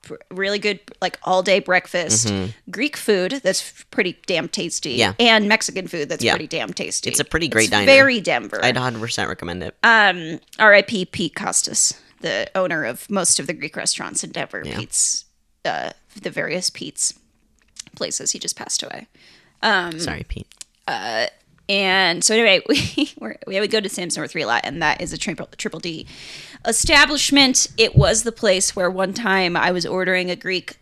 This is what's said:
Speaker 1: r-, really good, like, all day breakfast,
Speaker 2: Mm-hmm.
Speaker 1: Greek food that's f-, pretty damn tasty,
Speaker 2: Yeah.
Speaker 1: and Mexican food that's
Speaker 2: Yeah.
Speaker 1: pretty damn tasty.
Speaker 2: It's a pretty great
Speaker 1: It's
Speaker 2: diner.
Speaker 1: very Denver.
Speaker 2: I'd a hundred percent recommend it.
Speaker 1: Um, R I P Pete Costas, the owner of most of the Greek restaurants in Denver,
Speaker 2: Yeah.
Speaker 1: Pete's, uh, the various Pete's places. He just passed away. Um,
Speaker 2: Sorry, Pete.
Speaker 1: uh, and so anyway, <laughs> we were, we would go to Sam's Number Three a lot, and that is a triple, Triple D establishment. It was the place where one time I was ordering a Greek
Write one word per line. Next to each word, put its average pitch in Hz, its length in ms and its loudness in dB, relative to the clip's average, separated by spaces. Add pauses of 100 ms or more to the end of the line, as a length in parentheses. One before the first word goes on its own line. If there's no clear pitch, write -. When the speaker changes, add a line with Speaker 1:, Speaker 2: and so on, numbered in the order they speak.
(120)
Speaker 1:
r-, - 80 -14 (100)
really 196 300 -2
good, 208 200 -2 (220)
like, 185 220 -2
all 185 180 4
day 190 180 4
breakfast, 175 680 0
Speaker 2:
Mm-hmm. 98 240 -2 (180)
Speaker 1:
Greek 247 260 -4
food 208 480 0
that's 190 180 0
f-, - 280 -16
pretty - 380 -4
damn 165 220 -2
tasty, 160 420 -6
Speaker 2:
Yeah. 110 280 2
Speaker 1:
and 220 300 6
Mexican 190 380 0
food 147 220 -6
that's 156 140 -4
Speaker 2:
Yeah. 110 100 4
Speaker 1:
pretty 160 140 -2
damn 123 240 -6
tasty. - 380 -6
Speaker 2:
It's 120 100 -2
a 143 60 0
pretty 160 220 -2
great 110 160 2
Speaker 1:
It's - 80 0
Speaker 2:
diner. 104 160 4
Speaker 1:
very 269 340 6
Denver. 110 420 -2
Speaker 2:
I'd 127 140 2
a 127 40 -2
hundred 120 180 -4
percent 110 280 -4
recommend 87 360 -8
it. - 180 -10
Speaker 1:
Um, 185 580 4 (200)
R 208 160 8
I 202 80 6
P 202 200 -4
Pete 175 300 -6
Costas, - 640 -2 (260)
the 113 320 -2
owner 175 300 0
of 117 260 -8
most 190 300 2
of 143 80 -6
the 175 60 -4
Greek - 220 -10
restaurants - 480 -4
in 160 60 -12
Denver, 151 340 -8
Speaker 2:
Yeah. 65 140 -8
Speaker 1:
Pete's, - 460 -2 (420)
uh, 78 240 -4 (320)
the 180 80 -6
various 165 400 -4
Pete's - 440 -6 (800)
places. - 380 -6
He - 80 -8
just - 160 -6
passed - 280 -6
away. - 240 -14 (540)
Um, 175 380 0
Speaker 2:
Sorry, 165 260 -6
Pete. - 220 -10 (400)
Speaker 1:
uh, 113 380 -2 (420)
and 190 560 2
so 214 120 2
anyway, 214 300 6
<laughs> - 40 -4
we - 500 0
were, 220 160 -12 (100)
we 196 140 -4
would 208 100 -2
go 220 120 2
to 196 80 -6
Sam's 180 260 -6
Number - 140 -8
Three 151 140 -6
a 104 40 -2
lot, 117 160 2
and 165 180 -6
that 151 200 0
is - 100 -8
a 156 60 -10
triple, - 400 -6
Triple 170 240 -8
D 160 260 -10 (680)
establishment. 285 880 4 (100)
It - 180 4
was 214 280 6
the 226 80 -2
place 190 440 0
where 185 160 0
one 185 220 -2
time 190 440 0
I 156 140 2
was 175 140 -2
ordering 180 440 -2
a 175 60 -4
Greek 180 460 -8